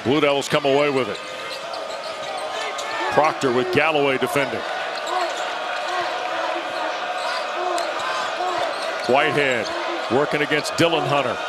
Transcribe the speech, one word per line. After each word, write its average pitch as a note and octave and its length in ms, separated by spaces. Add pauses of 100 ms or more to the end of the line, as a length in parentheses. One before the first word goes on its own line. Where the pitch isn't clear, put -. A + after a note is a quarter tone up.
Blue C#3 160
Devils C#3+ 280
come D3+ 160
away C#3+ 260
with B2+ 180
it. F#2 100 (1900)
Proctor C#3+ 400
with B2 200
Galloway C#3+ 460
defending. B2 420 (4000)
Whitehead C3 600 (420)
working D3 320
against D3 300
Dylan D#3+ 340
Hunter. C#3 320 (100)